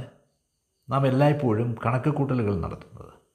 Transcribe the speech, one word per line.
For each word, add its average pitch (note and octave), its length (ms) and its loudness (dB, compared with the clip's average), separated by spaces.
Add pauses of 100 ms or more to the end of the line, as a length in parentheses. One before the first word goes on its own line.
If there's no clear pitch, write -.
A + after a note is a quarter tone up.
(880)
നാം C3+ 180 0
എല്ലായ്പ്പോഴും B2+ 640 2 (140)
കണക്ക് B2 240 0
കൂട്ടലുകൾ B2 520 0
നടത്തുന്നത്. - 520 -12 (220)